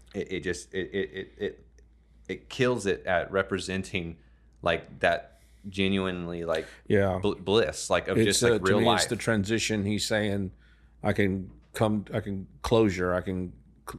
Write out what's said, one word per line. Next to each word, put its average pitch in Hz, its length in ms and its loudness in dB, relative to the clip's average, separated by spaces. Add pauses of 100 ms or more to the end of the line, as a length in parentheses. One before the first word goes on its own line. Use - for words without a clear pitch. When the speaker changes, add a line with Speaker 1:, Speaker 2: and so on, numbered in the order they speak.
(140)
Speaker 1:
it, 92 180 -6
it 90 120 -4
just, 87 300 -6
it, 90 180 -6
it, 95 200 -4
it, 95 260 -12
it, - 260 -8 (640)
it 92 220 -10
kills 123 360 0
it - 200 -2
at 87 260 0
representing, 92 840 -4 (460)
like, 85 380 -2
that - 400 0 (280)
genuinely, 92 760 -2
like, 80 220 -2 (200)
Speaker 2:
Yeah. 98 360 4
Speaker 1:
bl-, 104 120 0
bliss, 98 540 0
like, 87 200 2
of 98 100 2
Speaker 2:
It's, 110 80 6
Speaker 1:
just, 101 160 2
like, 120 100 6
Speaker 2:
uh, 107 60 2
to 90 60 -2
Speaker 1:
real 101 160 4
Speaker 2:
me, 113 60 4
Speaker 1:
life. - 140 4
Speaker 2:
it's - 80 2
the 117 80 -2
transition. 107 680 0
He's 104 220 -2
saying, 101 440 0 (520)
"I 101 100 2
can 95 380 0 (240)
come, 107 380 2
I 110 80 -2
can 95 260 -6 (160)
closure, 90 520 4
I 90 80 0
can, 92 300 -6 (460)